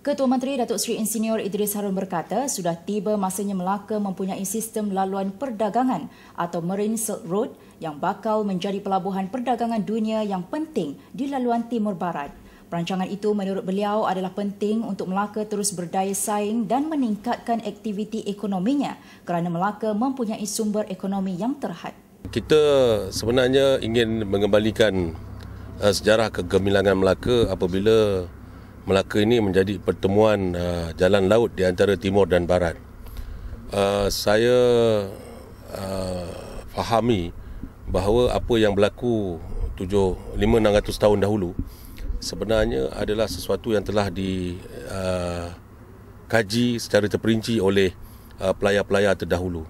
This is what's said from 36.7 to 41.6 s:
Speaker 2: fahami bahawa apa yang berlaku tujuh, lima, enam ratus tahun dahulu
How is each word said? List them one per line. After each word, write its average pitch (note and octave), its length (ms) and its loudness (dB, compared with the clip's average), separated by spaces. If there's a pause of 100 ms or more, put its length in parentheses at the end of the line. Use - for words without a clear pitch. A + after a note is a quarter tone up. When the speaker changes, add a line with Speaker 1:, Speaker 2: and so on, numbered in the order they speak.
Speaker 2:
fahami G#2+ 640 0 (560)
bahawa G#2+ 400 4
apa G2+ 240 0
yang G#2 240 4
berlaku G2+ 640 0 (320)
tujuh, F#2+ 640 0
lima, A2 240 6
enam G#2+ 80 6
ratus G2+ 320 2
tahun G#2 160 6
dahulu G2 320 0 (720)